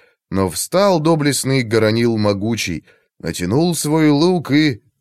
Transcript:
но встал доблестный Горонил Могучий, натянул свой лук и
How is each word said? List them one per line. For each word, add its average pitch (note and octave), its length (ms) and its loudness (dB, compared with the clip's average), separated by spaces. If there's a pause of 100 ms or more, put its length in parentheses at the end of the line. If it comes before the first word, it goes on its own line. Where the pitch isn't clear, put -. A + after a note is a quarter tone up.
(280)
но F#2+ 220 0
встал F#3 480 0
доблестный C#3+ 640 0
Горонил A2+ 540 0
Могучий, G#2 680 -2 (360)
натянул A#2+ 560 -2
свой D3+ 320 0
лук D3+ 420 2
и C#3+ 320 0 (180)